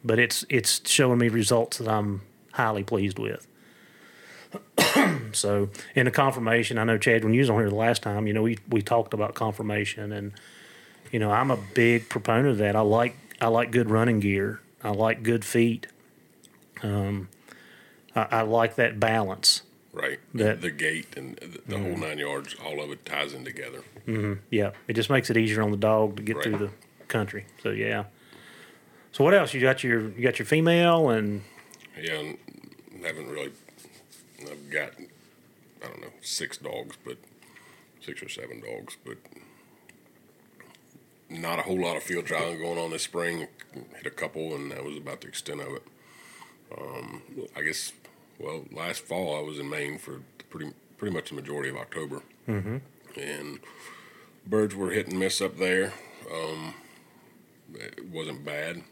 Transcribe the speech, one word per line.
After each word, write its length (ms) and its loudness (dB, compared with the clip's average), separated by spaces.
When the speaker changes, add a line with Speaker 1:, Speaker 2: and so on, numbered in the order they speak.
Speaker 1:
but 160 4
it's, 300 2
it's 400 2
showing 300 6
me 100 6
results 480 2
that 100 -4
I'm 340 0
highly 300 0
pleased 360 0
with. 260 -6
<clears throat> 560 4
So, 360 2
in 120 4
the 60 4
conformation, 680 2
I 60 2
know, 140 4
Chad, 260 4
when 100 4
you 80 6
was 80 6
on 100 4
here 100 4
the 60 0
last 260 2
time, 260 -2
you 60 0
know, 80 2
we, 160 2
we 120 4
talked 320 2
about 220 -2
conformation, 760 -4
and, 200 -8
you 80 0
know, 120 2
I'm 200 4
a 60 4
big 340 4
proponent 380 2
of 120 4
that. 160 4
I 60 6
like, 340 4
I 60 2
like 240 4
good 200 4
running 280 6
gear. 420 0
I 80 -2
like 320 2
good 220 2
feet. 400 2
Um, 460 -2
I, 160 2
I 120 4
like 320 4
that 240 2
balance. 640 2
Speaker 2:
Right. 260 -4
Speaker 1:
That 280 2
Speaker 2:
The 100 -4
gait 460 -4
and 200 -10
the, 300 -16
the 100 -4
whole 140 -2
Speaker 1:
Mm-hmm. 100 -4
Speaker 2:
nine 180 -6
yards, 440 -6
all 180 -6
of 100 -8
it 140 -14
ties 280 -4
in 120 -12
together. 380 -12
Speaker 1:
Mm-hmm. 260 0
Yeah. 220 2
It 60 -4
just 160 0
makes 200 2
it 80 4
easier 240 2
on 100 2
the 60 0
dog 400 4
to 60 -10
get 140 -2
Speaker 2:
Right. 80 -2
Speaker 1:
through 120 0
the 120 -2
country. 360 -4
So, 100 -4
yeah. 340 -2
So, 120 2
what 100 8
else? 200 4
You 80 0
got 220 4
your, 280 2
you 120 -6
got 160 2
your 60 -4
female 640 6
and 320 0
Speaker 2:
Yeah, 120 -6
and 240 -8
haven't 260 -8
really, 220 -8
I've 300 -16
got, 200 -4
I 60 -12
don't 120 -16
know, 60 -14
six 360 -6
dogs, 460 -10
but 140 -12
six 200 -14
or 80 -14
seven 320 -12
dogs, 420 -12
but 140 -14
not 300 -4
a 40 -4
whole 160 -2
lot 180 -2
of 60 -8
field 220 -6
trialing 340 -4
going 180 -4
on 140 -4
this 120 -6
spring. 440 -4
Hit 100 -18
a 60 -6
couple, 440 -8
and 160 -10
that 120 -10
was 140 -10
about 240 -12
the 60 -18
extent 340 -10
of 120 -10
it. 100 -14
Um, 440 -12
I 60 -8
guess, 300 -4
well, 320 -10
last 300 -8
fall 360 -4
I 40 -6
was 180 -10
in 100 -10
Maine 280 -6
for 240 -14
pretty, 220 -12
pretty 160 -4
much 160 -6
the 60 -12
majority 340 -6
of 80 -10
October. 440 -10
Speaker 1:
Mm-hmm. 300 -4
Speaker 2:
And 400 -10
birds 300 0
were 160 -4
hit 160 -2
and 120 -4
miss 220 0
up 160 -4
there. 360 0
Um, 400 -8
it 320 -14
wasn't 400 -10
bad. 360 -8